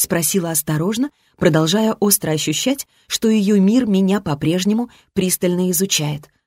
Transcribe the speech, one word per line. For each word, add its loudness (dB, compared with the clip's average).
спросила -2
осторожно, -2
продолжая 2
остро 0
ощущать, -2
что -2
ее 4
мир 4
меня 2
по-прежнему -2
пристально 0
изучает. -2